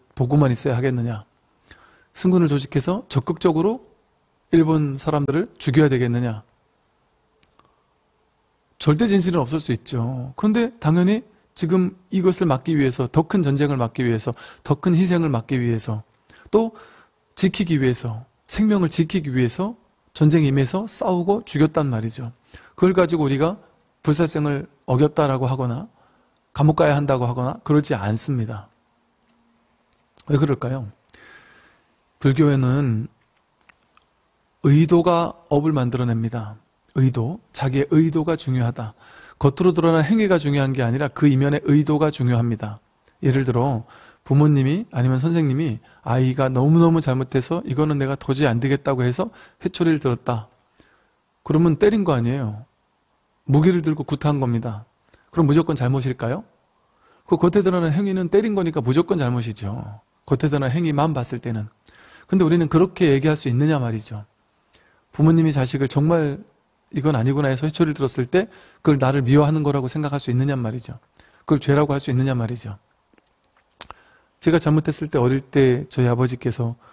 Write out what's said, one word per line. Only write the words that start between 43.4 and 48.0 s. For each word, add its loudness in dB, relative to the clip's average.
들어 -2
부모님이 2
아니면 0
선생님이 0
아이가 0
너무너무 4
잘못해서 -2
이거는 -2
내가 -2